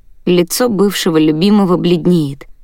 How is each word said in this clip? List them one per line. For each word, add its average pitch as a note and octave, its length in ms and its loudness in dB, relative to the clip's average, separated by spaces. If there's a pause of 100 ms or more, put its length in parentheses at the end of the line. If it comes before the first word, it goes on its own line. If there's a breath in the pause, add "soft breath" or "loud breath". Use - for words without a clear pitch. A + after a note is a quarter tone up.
(260)
Лицо F3+ 440 0
бывшего F#3+ 480 -2
любимого E3+ 600 2
бледнеет — E3 680 -2 (160)